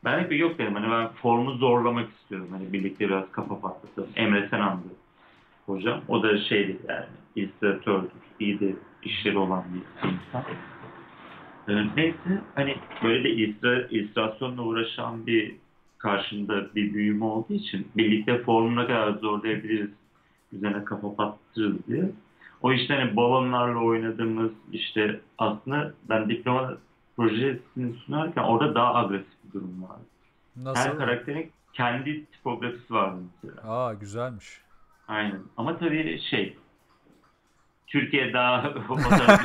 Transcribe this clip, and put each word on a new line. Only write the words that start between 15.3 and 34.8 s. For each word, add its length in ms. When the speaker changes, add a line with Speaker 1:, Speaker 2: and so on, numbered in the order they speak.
Speaker 1:
karşımda 800
bir 180
büyüme 320
olduğu 280
için 340
birlikte 460
formu 380
ne 60
kadar 240
zorlayabiliriz, 760
üzerine 320
kafa 300
patlatırız 720
diye. 220
O 120
işte 220
hani 200
balonlarla 640
oynadığımız, 720
işte 480
aslında 560
ben 200
diploma 480
projesini 760
sunarken 380
orada 320
daha 200
agresif 320
bir 100
durum 300
vardı. 180
Speaker 2:
Nasıl? 340
Speaker 1:
Her 80
karakterin 540
kendi 520
tipografisi 680
vardı 280
mesela. 180
Speaker 2:
Aa, 200
güzelmiş. 680